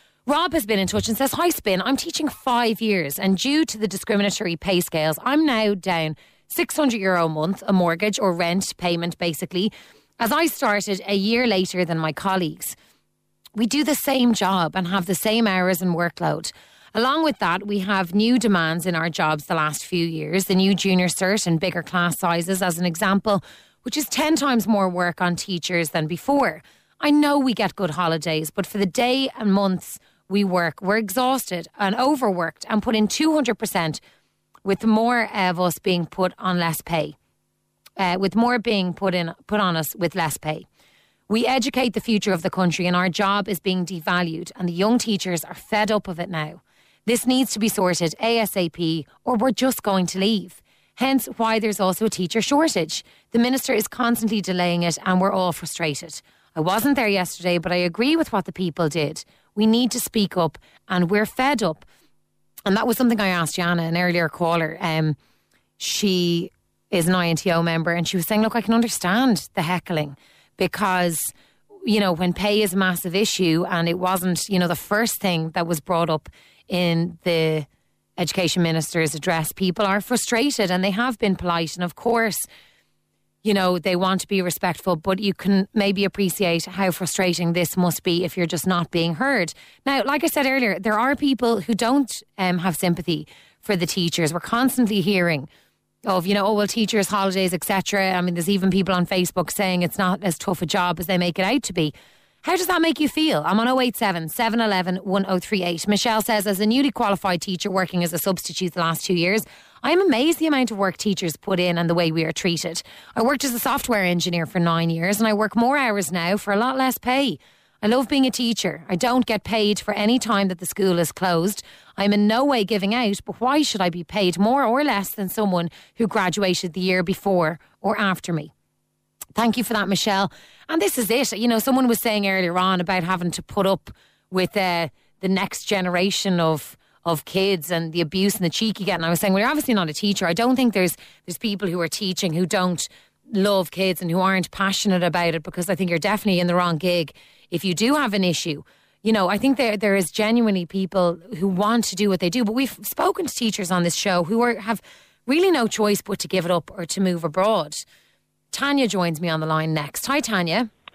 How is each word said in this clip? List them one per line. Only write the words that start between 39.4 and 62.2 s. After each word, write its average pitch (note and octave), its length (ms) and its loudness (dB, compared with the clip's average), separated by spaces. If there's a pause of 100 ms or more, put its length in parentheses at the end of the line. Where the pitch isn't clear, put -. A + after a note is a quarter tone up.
put G#3+ 140 -2
on F#3 160 2
us D#3+ 180 -4
with F3 220 -4
less D#3+ 220 -2
pay." D#3 300 -8 (640)
"We A#3 160 2
educate B3+ 460 0
the - 160 -4
future G#3 240 2
of E3 100 -2
the - 160 -4
country F3 280 0
and F3+ 80 0
our F3+ 140 0 (140)
job G3+ 240 0
is G3 220 -6
being F3+ 160 -2
devalued F3 720 -4
and F3+ 120 -4
the F3 160 -2
young A3+ 140 4
teachers F#3+ 480 -2
are - 260 -16
fed G#3+ 260 0
up G3 120 -4
of E3 100 -8
it E3+ 100 -8
now. D#3 320 -8 (440)
This A#3 200 0
needs B3+ 280 2
to A3 60 -6
be G#3+ 100 2
sorted F3 500 0
A A3+ 180 0
S A3 160 0 (100)
A E3+ 40 0 (100)
P E3 300 -2 (160)
or B3 140 0
we're B3 280 2
just C4 160 0
going F#3+ 260 0
to F#3 120 -6
leave. G3 420 -2 (340)
Hence C4+ 420 0
why A3+ 200 2
there's G#3+ 220 0
also F#3+ 260 2
a - 140 0
teacher F#3 220 0
shortage. C#4 640 0 (260)
The A#3 160 2
minister C4 260 0
is G#3+ 140 0
constantly A3+ 540 0
delaying F3 420 0
it E3+ 220 -2
and F#3 160 2
we're G3 180 2
all F3+ 140 0
frustrated. - 680 -8 (320)
I D#3+ 60 -4
wasn't G#3+ 380 2
there A#3 100 0 (140)
yesterday, F3 380 -2
but E3+ 120 -4
I F3+ 200 2
agree B3 260 2
with D#4+ 160 -2
what G3 120 0
the - 180 -10
people E3 260 0
did. D3+ 340 -4 (320)
We G#3+ 100 2
need A3+ 260 4
to B3 100 -4
speak - 340 -2
up E3 220 0 (320)
and F3+ 200 0
we're G#3 300 0
fed C4 240 2
up." D#3+ 220 -4 (800)